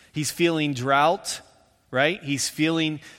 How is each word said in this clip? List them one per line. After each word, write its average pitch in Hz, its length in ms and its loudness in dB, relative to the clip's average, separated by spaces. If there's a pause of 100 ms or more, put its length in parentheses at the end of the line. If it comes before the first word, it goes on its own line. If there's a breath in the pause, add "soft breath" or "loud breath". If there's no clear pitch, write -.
(120)
He's 151 180 -4
feeling 156 440 0
drought, 139 680 0 (500)
right? 151 320 0
He's 139 280 -4
feeling 156 500 0 (180 loud breath)